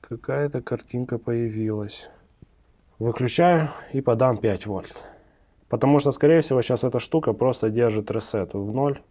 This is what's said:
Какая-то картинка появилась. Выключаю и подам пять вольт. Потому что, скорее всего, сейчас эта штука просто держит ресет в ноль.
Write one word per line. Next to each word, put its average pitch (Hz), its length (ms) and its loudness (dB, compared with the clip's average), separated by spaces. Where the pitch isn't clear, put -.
Какая-то 135 520 -4
картинка 120 580 -6
появилась. 110 920 -4
Выключаю 151 680 2
и 135 80 0
подам 123 380 2
пять 104 280 -2
вольт. 95 300 -10
Потому 139 320 4
что, 139 100 2
скорее 160 300 6
всего, 131 220 2
сейчас 127 220 0
эта 123 140 -2
штука 151 340 0
просто 117 380 0
держит 107 400 0
ресет 104 440 -4
в 101 180 -6
ноль. 139 280 -2